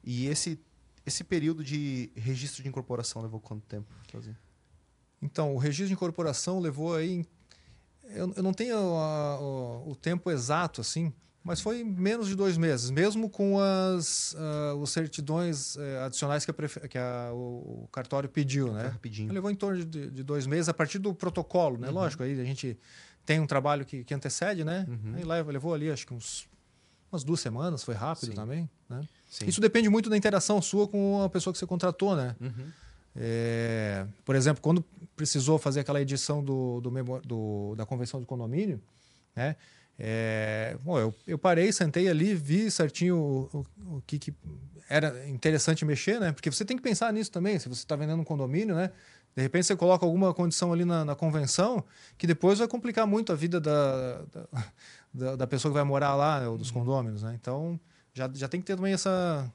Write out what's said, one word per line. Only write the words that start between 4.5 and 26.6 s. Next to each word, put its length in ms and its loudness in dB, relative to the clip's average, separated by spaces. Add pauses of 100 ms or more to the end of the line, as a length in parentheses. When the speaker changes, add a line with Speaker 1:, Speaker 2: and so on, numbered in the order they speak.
Speaker 2:
Então, 320 -2
o 40 -2
registro 300 0
de 60 2
incorporação 680 -2
levou 360 -2
aí, 300 -2 (840)
eu, 240 -4
eu 80 -2
não 100 2
tenho 240 -2
a, 640 0
o, 500 -6
o 40 -8
tempo 360 -2
exato, 500 0
assim, 300 -2 (320)
mas 180 -4
foi 220 -2
menos 440 0
de 80 0
dois 220 4
meses, 340 2
mesmo 380 2
com 300 2
as, 760 2
ah, 380 -2
os 160 -4
certidões, 840 -2
eh, 280 -6
adicionais 400 -2
que 60 -4
a 20 -2
prefe-, 340 -6
que 100 -8
a, 360 -4
o, 500 -10
o 80 -16
cartório 380 -2
pediu, 380 2
Speaker 1:
Foi 80 -2
Speaker 2:
né? 120 -4
Speaker 1:
rapidinho. 460 -6
Speaker 2:
Levou 180 -2
em 40 0
torno 280 -2
de, 280 -8
de 120 -8
dois 240 -2
meses, 220 2
a 40 0
partir 260 0
do 140 -2
protocolo, 640 0
né? 120 -6
Speaker 1:
Uhum. 60 -2
Speaker 2:
Lógico, 280 -2
aí 160 -2
a 60 -2
gente 320 -4 (480)
tem 140 4
um 80 2
trabalho 380 2
que, 180 -10
que 100 -6
antecede, 500 -2
né? 240 -2
Speaker 1:
Uhum. 280 -6
Speaker 2:
Aí 80 -6
leva, 280 -2
levou 220 -2
ali, 160 -2
acho 180 -6
que 60 -10
uns, 340 -10 (640)